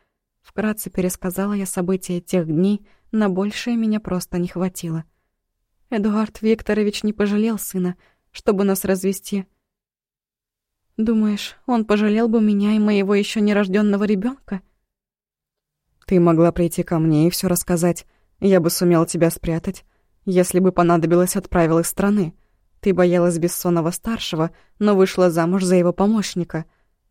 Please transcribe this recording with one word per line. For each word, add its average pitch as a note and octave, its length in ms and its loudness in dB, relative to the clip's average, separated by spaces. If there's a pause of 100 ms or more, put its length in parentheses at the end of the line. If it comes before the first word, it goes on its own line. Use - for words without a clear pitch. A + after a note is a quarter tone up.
(400)
Вкратце G#3+ 480 -6
пересказала F#3 640 -4
я G3 140 -4
события F#3 540 -4
тех F3 260 -2
дней, F#3 380 0 (280)
на G#3+ 160 0
большее G3+ 480 -4
меня G#3+ 240 -2
просто F3+ 380 -6
не F3+ 100 -2
хватило. E3+ 560 -6 (840)
Эдуард G#3+ 520 -2
Викторович G#3+ 600 0
не G#3+ 120 -2
пожалел G#3 440 0
сына, F3+ 380 -4 (340)
чтобы G3+ 340 0
нас G3 200 0
развести. G3 640 -4 (1500)
Думаешь, G#3+ 640 0
он A3+ 220 0
пожалел G#3+ 420 2
бы A3+ 140 2
меня G#3 300 2
и G#3+ 60 2
моего G#3 360 2
ещё G#3 260 -2
нерождённого G#3 640 2
ребёнка? G3+ 560 -4 (1500)
Ты F3+ 140 4
могла E3+ 320 4
прийти E3+ 300 -2
ко E3+ 160 -2
мне D#3+ 280 4
и F3 40 2
всё F#3 180 -4
рассказать. F3 580 -2 (320)
Я F#3+ 220 4
бы D#3+ 80 0
сумел E3+ 380 2
тебя E3 240 0
спрятать. E3 560 -8 (400)
Если F3+ 320 2
бы F3+ 140 2
понадобилось, F3 640 2
отправил E3 420 0
из E3+ 80 0
страны. G3 480 -2 (460)
Ты G3 120 0
боялась F3 460 2
Бессонова-старшего, E3+ 1120 -4 (280)
но G#3 160 2
вышла F#3 360 4
замуж E3+ 340 0
за F#3 120 2
его F3 180 2
помощника, F#3 720 -2 (440)